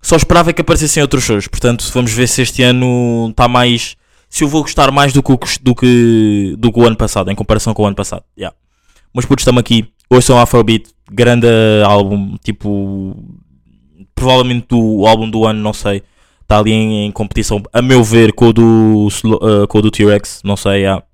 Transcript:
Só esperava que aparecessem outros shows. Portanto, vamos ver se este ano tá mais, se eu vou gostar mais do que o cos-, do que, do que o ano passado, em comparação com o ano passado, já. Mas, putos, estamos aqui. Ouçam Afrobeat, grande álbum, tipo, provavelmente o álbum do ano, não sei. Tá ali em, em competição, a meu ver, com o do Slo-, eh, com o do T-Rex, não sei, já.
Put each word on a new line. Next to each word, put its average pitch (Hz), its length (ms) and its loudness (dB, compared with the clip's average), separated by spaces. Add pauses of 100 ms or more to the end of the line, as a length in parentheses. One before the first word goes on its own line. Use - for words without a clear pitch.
Só - 140 0
esperava 165 360 2
que 160 80 -4
aparecessem 151 420 0
outros 143 220 -2
shows. 104 240 -4
Portanto, - 460 -4
vamos 120 180 -2
ver 120 140 0
se 127 160 -2
este 123 200 -4
ano 123 720 0
tá 123 140 2
mais, 123 480 -2 (320)
se - 160 -4
eu 147 40 -2
vou 151 140 -2
gostar 139 280 0
mais 143 220 0
do 139 100 2
que 135 100 0
o 127 60 2
cos-, - 200 -8
do 123 160 2
que, 113 840 2
do 113 120 0
que 113 80 -4
o 120 80 4
ano 113 100 2
passado, 101 340 -4
em 98 40 -4
comparação 107 380 -4
com 107 120 -2
o - 20 0
ano 101 100 -4
passado, 95 280 -10 (120)
já. 90 160 -12 (640)
Mas, 123 100 -4
putos, 135 180 0
estamos 123 180 2
aqui. 117 280 0 (220)
Ouçam 123 280 4
Afrobeat, 113 520 2 (200)
grande 120 360 2 (400)
álbum, 101 580 0
tipo, 98 720 -8 (1000)
provavelmente 127 580 0
o 110 340 0
álbum 110 240 2
do 110 160 0
ano, 107 160 -2
não 107 100 -4
sei. 101 300 -6 (440)
Tá 107 120 2
ali 107 140 2
em, 110 340 -2
em 104 60 -8
competição, 104 500 -4 (100)
a 120 80 0
meu 127 240 4
ver, 113 300 2
com 117 140 4
o 113 40 4
do 110 560 2
Slo-, 110 340 -4
eh, 104 240 2
com 107 120 0
o 107 40 2
do 107 80 2
T-Rex, 104 540 0
não 101 120 -4
sei, 98 260 -2
já. 95 200 -2 (120)